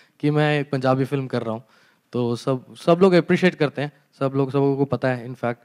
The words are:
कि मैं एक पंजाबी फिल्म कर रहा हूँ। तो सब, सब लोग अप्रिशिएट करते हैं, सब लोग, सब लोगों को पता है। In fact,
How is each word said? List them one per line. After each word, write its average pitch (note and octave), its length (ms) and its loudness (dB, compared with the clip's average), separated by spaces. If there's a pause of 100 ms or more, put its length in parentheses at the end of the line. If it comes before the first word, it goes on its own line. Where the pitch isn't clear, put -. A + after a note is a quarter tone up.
(200)
कि D3 120 0
मैं D3+ 280 2
एक C#3 120 -6
पंजाबी C3 340 0
फिल्म C3+ 220 -4
कर A#2+ 140 -4
रहा A2+ 120 -4
हूँ। A2+ 100 -8 (420)
तो A#2+ 300 -4
सब, B2+ 400 -6
सब E3+ 260 2
लोग F#3+ 120 6
अप्रिशिएट F3 420 2
करते C3+ 260 -2
हैं, D3 100 -6 (280)
सब C3+ 160 -2
लोग, C3+ 160 0
सब C#3+ 60 -2
लोगों C#3 200 2
को C#3 80 0
पता B2+ 220 -2
है। B2 180 -4
In C3 60 -12
fact, A#2+ 340 -6